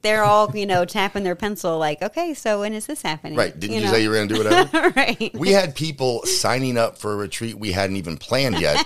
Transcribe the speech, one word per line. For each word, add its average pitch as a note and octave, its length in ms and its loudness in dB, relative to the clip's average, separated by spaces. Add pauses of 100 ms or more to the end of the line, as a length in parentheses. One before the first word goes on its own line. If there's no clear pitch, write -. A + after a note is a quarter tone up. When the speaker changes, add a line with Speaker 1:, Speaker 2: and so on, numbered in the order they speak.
Speaker 1:
They're G#3+ 220 2
all, G#3 320 6
you G#3 100 -4
know, F3+ 200 2
<laughs> - 0 -
tapping G3+ 380 -2
their F3+ 120 -2
pencil F#3+ 420 -2
like, D3+ 240 -2
"Okay, D#4+ 320 -4
so G#3 280 -2
when G#3+ 120 -4
is G#3+ 140 -8
this D4+ 160 -10
happening?" D#3 340 -6
Speaker 2:
Right. E2 220 -2
"Didn't G#2 160 -4
you A2 80 -2
Speaker 1:
know? G2+ 80 0
Speaker 2:
say A2+ 100 4
you A2 80 2
were A2 60 2
gonna G#2 120 2
do G#2+ 160 0
whatever?" E4 460 4
Speaker 1:
<laughs> - 60 -2
Right. - 400 0
Speaker 2:
We F#3+ 160 2
had F#3 240 4
people C3+ 500 -2
signing B2 520 0
up A2+ 200 0
for G#2+ 160 -4
a - 20 -4
retreat G#2 440 -6
we G#2 120 -4
hadn't F#2+ 260 0
even D#2+ 200 -6
planned B2+ 420 0
yet. E2 260 2